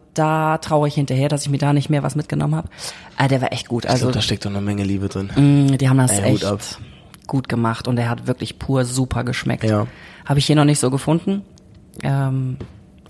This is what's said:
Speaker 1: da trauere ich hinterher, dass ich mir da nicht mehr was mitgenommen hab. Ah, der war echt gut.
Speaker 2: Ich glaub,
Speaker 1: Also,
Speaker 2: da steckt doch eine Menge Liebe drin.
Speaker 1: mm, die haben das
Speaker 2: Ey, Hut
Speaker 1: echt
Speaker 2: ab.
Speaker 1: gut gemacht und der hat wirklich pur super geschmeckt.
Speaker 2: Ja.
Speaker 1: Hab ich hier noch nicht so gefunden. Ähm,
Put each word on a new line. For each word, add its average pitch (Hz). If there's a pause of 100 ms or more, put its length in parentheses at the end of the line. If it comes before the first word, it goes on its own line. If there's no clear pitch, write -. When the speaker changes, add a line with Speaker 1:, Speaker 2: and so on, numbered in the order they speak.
(140)
Speaker 1:
da 156
trauere 151
ich 143
hinterher, 135
dass 143
ich 143
mir 139
da 143
nicht 143
mehr 147
was 143
mitgenommen 147
hab. 160 (520)
Ah, 135
der 131
war -
echt -
gut. 117
Speaker 2:
Ich -
glaub, 117
Speaker 1:
Also, 127
Speaker 2:
da 107
steckt -
doch 101
eine 101
Menge 101
Liebe 98
drin. 101 (420)
Speaker 1:
mm, 135
die 135
haben 131
das 127
Speaker 2:
Ey, 101
Hut 131
Speaker 1:
echt -
Speaker 2:
ab. 101 (680)
Speaker 1:
gut 131
gemacht 117
und 127
der 117
hat 120
wirklich 123
pur 131
super 123
geschmeckt. 120
Speaker 2:
Ja. 110 (380)
Speaker 1:
Hab 139
ich 139
hier 147
noch 151
nicht 147
so 127
gefunden. 165 (600)
Ähm, 135 (520)